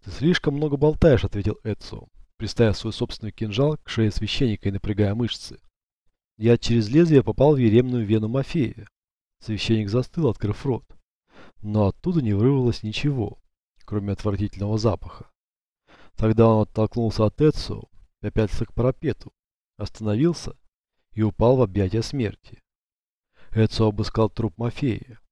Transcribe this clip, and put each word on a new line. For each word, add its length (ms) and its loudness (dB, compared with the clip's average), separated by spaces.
«Ты 60 -14
слишком 440 0
много 220 -2
болтаешь», 480 4
ответил 380 -4
Эцио, 460 -10
приставив 400 2
свой 160 -8
собственный 400 -8
кинжал 460 -2
к 100 -20
шее 220 0
священника 580 -2
и 40 -2
напрягая 420 -2
мышцы. 440 -6
Яд 240 4
через 260 2
лезвие 340 6
попал 320 2
в 40 0
еремную 480 4
вену 220 2
Мафея. 600 -4
Священник 500 -2
застыл, 380 -2
открыв 360 -4
рот. 220 -4
Но 260 0
оттуда 360 -2
не 100 0
вырвалось 500 2
ничего, 560 -4
кроме 300 -4
отвратительного 640 -4
запаха. 520 -4
Тогда 320 4
он 140 4
оттолкнулся 640 -2
от 160 -2
Эцио, 420 0
попятился 440 -2
к 80 -12
парапету, 600 -2
остановился 800 -2
и 100 -2
упал 340 2
в 60 2
объятия 400 -2
смерти. 600 -8
Эцио 380 2
обыскал 420 -2
труп 260 -6
Мафея. 640 -6